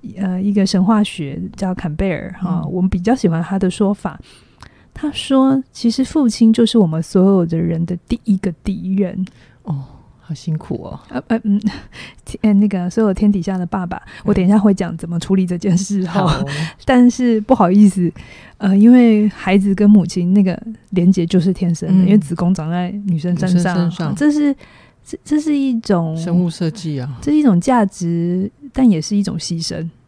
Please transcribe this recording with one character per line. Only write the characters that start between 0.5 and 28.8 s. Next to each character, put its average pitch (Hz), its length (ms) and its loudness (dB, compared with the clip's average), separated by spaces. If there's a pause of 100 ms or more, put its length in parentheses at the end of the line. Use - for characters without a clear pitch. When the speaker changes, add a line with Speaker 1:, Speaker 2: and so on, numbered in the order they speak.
Speaker 1:
个 196 120 4
神 185 180 2
话 208 200 4
学 143 340 -6 (200)
叫 185 180 -4
坎 160 180 -6
贝 190 180 -4
尔， 165 280 -8
哈， 180 240 -4
Speaker 2:
嗯。 147 80 -8
Speaker 1:
我 180 100 -2
们 190 80 0
比 196 80 -2
较 190 160 0
喜 254 140 0
欢 165 140 0
他 190 180 -4
的 185 100 0
说 202 240 0
法。 - 260 -10 (800)
他 294 120 -4
说 269 500 0 (100)
，“其 - 200 -2
实 262 120 -2
父 269 260 0
亲 226 220 4
就 226 140 4
是 226 120 0
我 202 100 4
们 160 160 -4
所 185 200 2 (100)
有 180 120 2
的 165 100 -6
人 165 300 -2
的 180 100 -6 (120)
第 240 160 -4
一 196 140 0
个 185 140 -4 (120)
敌 190 320 -6
人。” 185 320 -4 (340)
Speaker 2:
哦， 139 220 -8 (360)
好 - 140 -12
辛 156 240 -6
苦 - 280 -10
哦。 - 140 -14 (100)
Speaker 1:
呃， - 180 -10
呃， 226 160 -2
嗯， 208 180 0 (320)
<laughs> - 320 -20
天-， - 160 -14
呃， 214 140 4
那 202 120 4
个 185 220 -4
所 220 140 0
有 202 100 2
天 208 180 2
底 202 80 0
下 185 200 -6
的 180 60 -4
爸 185 200 -4
爸， 180 120 -10
Speaker 2:
嗯。 - 280 -20
Speaker 1:
我 202 80 2
等 190 100 2
一 180 40 2
下 208 100 4
会 202 160 4
讲 170 240 -4
怎 - 100 -12
么 170 120 -6
处 190 160 -2
理 190 100 2
这 180 100 -6
件 175 220 0
事 196 300 -2
哈。 175 180 -2
Speaker 2:
好。 139 180 -2 (180)
Speaker 1:
<laughs> 160 220 -10
但 247 240 4
是 240 340 2
不 214 120 0
好 202 160 4
意 202 180 6
思， 180 240 0 (460)
呃， 196 180 0
因 214 160 8
为 226 380 6
孩 - 260 -2
子 196 200 2
跟 208 120 4
母 208 160 6
亲 180 300 -2
那 202 80 4
个 185 180 0 (300)
连 185 220 2
结 170 160 0
就 185 120 2
是 180 140 0
天 175 220 -2
生 - 120 -8
的， 185 160 4
Speaker 2:
嗯。 180 40 2
Speaker 1:
因 196 40 4
为 208 60 8
子 151 160 0
宫 175 180 -2
长 165 200 -4
在 180 180 -4 (160)
女 170 140 -2
生 175 180 -2
身 185 100 -2
上。 180 120 2
Speaker 2:
女 - 20 2
生 180 140 -2
身 175 160 0
上。 160 240 -6
Speaker 1:
这 294 160 2
是， 294 200 0 (540)
这， - 180 -12
这 302 160 -2
是 294 160 -2
一 269 240 -2
种 165 380 -2
Speaker 2:
生 170 180 -4
物 180 140 2
设 160 220 -4
计 151 280 -8
啊。 127 220 -10
Speaker 1:
这 294 100 -4
是 302 60 2
一 302 60 2
种 190 180 4
价 240 240 2
值， 175 640 -4 (240)
但 262 160 2